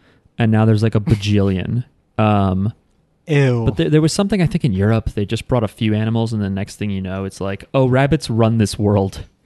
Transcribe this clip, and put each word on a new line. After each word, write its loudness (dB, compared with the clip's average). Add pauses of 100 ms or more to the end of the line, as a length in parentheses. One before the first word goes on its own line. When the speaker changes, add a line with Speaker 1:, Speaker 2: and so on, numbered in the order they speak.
(360)
Speaker 1:
and 2
now 4
there's, 4
like, 0
a 2
bajillion. 0 (160)
Speaker 2:
<laughs> -20
Speaker 1:
Um, 2 (560)
Speaker 3:
Ew. 2
Speaker 1:
but 0
there, 0
there 4
was 2
something, 0
I 2
think, -2
in 0
Europe. 0
They -4
just -6
brought 0
a -2
few -2
animals, -2
and -4
the -4
next -8
thing -6
you -6
know, -8
it's -10
like, -8
"Oh, 2
rabbits 0
run 2
this 0
world." 0 (220)